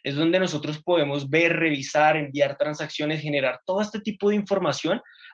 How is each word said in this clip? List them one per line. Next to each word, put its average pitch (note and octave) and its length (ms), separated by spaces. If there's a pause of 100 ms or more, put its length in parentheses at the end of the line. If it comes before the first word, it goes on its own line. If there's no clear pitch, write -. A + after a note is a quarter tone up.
Es C#3 100
donde E3 240
nosotros D3+ 420
podemos C#3+ 480
ver, E3 280
revisar, D3+ 600
enviar C#3 400
transacciones, D3+ 680
generar C#3 440
todo F#3+ 140
este G#3 200
tipo G3+ 300
de G#3 60
información F#3+ 640 (340)